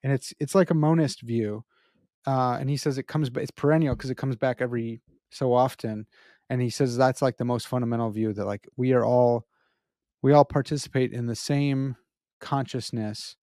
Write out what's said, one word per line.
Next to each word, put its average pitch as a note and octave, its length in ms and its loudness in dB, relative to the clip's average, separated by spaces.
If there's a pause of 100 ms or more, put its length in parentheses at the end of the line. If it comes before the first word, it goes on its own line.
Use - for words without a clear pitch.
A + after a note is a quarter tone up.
and C3+ 100 0
it's, - 280 -4
it's D3 140 -6
like F#3 160 4
a - 40 2
monist D#3 480 2
view, A2+ 420 -4 (640)
uh, B2+ 340 0
and C3+ 100 -4
he C#3+ 60 -2
says C3+ 220 -2
it C3 100 -8
comes D3+ 220 -2
ba-, B2 120 -6
it's C#3+ 100 -6
perennial D3 440 2
'cause C3 140 -8
it B2+ 60 -4
comes C3+ 200 -4
back B2+ 260 -2
every A#2 400 -4 (280)
so B2+ 240 0
often, A#2+ 520 0 (440)
and B2+ 120 -2
he A#2+ 80 0
says B2 260 0
that's, C3 260 2
like, C3 160 0
the B2+ 80 -2
most A#2+ 220 -4
fundamental A#2 420 -2
view A2 240 -2
that, G2+ 120 -6
like, G2+ 300 -8
we B2+ 180 0
are A#2+ 100 4
all, A#2+ 420 4 (760)
we C3+ 100 6
all D3 140 10
participate C3+ 680 -2
in A#2+ 140 -6
the A#2 100 -4
same C#3 600 -2 (440)
consciousness A#2 1040 -6